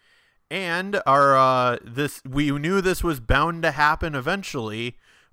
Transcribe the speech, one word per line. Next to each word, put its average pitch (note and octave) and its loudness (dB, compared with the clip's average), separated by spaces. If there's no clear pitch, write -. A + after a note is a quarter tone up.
And F#3 -4
our, C#3 6
uh, B2+ 4
this, C3+ -6
we C#3 0
knew D#3 -2
this F#3 -2
was D#3 -2
bound D3+ 0
to E3 2
happen D#3 0
eventually, B2 -6